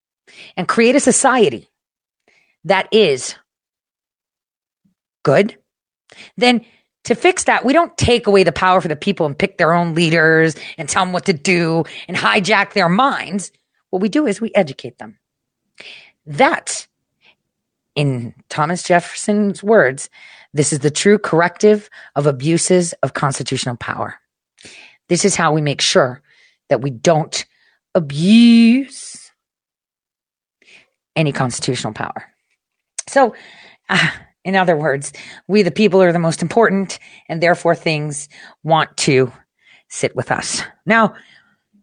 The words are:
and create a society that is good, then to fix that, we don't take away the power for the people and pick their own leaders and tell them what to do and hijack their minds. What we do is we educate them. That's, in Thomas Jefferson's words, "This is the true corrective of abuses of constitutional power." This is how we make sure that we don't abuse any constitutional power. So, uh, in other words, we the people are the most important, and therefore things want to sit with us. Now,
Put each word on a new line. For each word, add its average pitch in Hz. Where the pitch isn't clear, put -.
and 180
create 233
a 285
society 220
that 185
is 165
good, 160
then 240
to 240
fix 370
that, 226
we 262
don't 330
take 240
away 196
the 160
power 185
for 170
the 151
people 175
and 143
pick -
their 165
own 170
leaders 160
and 147
tell 196
them 185
what 175
to 196
do 165
and 180
hijack 202
their 185
minds. 196
What 185
we 214
do 294
is 202
we 226
educate 139
them. -
That's, -
in 131
Thomas 160
Jefferson's 202
words, 165
"This 143
is 151
the 143
true 202
corrective 208
of 143
abuses 165
of 135
constitutional 131
power." -
This 175
is 202
how 160
we 156
make 147
sure 131
that 127
we 139
don't 151
abuse 226
any 151
constitutional 123
power. -
So, 254
uh, 170
in 190
other 180
words, 143
we 202
the 170
people 190
are 175
the 170
most 165
important, 190
and 160
therefore 170
things 151
want 156
to 127
sit -
with 120
us. -
Now, 220